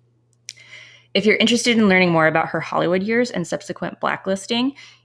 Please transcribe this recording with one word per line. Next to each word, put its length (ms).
If 120
you're 100
interested 420
in 120
learning 220
more 160
about 220
her 100
Hollywood 440
years 280
and 140
subsequent 540
blacklisting, 760